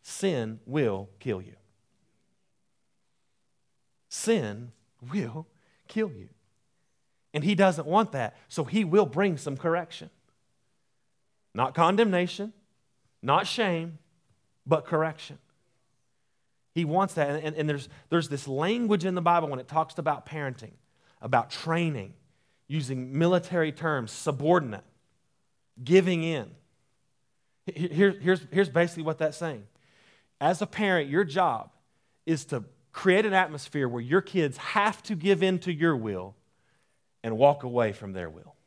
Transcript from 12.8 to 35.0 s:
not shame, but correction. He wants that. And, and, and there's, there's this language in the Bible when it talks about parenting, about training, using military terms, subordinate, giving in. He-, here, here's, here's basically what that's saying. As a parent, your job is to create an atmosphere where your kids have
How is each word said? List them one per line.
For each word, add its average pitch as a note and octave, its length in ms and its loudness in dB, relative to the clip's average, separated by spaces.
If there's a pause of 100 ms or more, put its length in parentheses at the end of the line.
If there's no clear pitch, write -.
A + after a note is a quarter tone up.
not E3 240 2
shame, E3+ 540 -2 (640)
but D3+ 220 2
correction. D#3 500 -2 (1400)
He E3 120 0
wants F3 280 2
that. C#3+ 160 0
And, D3+ 140 -4
and, D#3 120 -4
and D3+ 140 0
there's, C#3 180 -4 (220)
there's E3 200 0
this C#3+ 180 -6
language F#3+ 580 0
in F#3 80 0
the F3+ 80 -2
Bible E3+ 260 2
when C3+ 120 -6
it B2+ 80 -14
talks D#3 320 -2
about D3 260 -2
parenting, C3 460 -8 (500)
about A#2+ 300 0
training, D#3+ 640 -4 (520)
using C3 480 -6
military E3+ 560 2
terms, C#3+ 400 -4
subordinate, C#3+ 720 0 (1000)
giving F3 400 4
in. D#3 260 -4 (1160)
He-, F3 220 -6
here, G3 300 4
here's, F3+ 300 2
here's F#3 200 2
basically E3+ 340 0
what D#3 160 -4
that's D#3 180 0
saying. C3 300 -8 (720)
As E3 220 2
a - 20 -2
parent, F3+ 460 0
your F3+ 140 2
job C#3+ 440 -2 (560)
is D#3+ 200 0
to A#2+ 180 -6 (280)
create F#3+ 340 4
an G3+ 80 0
atmosphere D3+ 560 0
where A#2+ 120 -6
your D3 200 2
kids D3+ 340 0
have - 480 -2